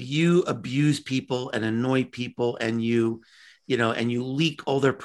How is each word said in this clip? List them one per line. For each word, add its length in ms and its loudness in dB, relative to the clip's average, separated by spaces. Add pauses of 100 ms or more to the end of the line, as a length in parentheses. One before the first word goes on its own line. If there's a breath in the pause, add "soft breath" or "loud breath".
you 380 4
abuse 560 0
people 520 -4
and 120 -2
annoy 400 0
people 540 -4
and 260 -2
you, 380 0 (460 soft breath)
you 100 0
know, 140 2
and 200 -2
you 120 -2
leak 440 -2
all 140 0
their 120 4 (120)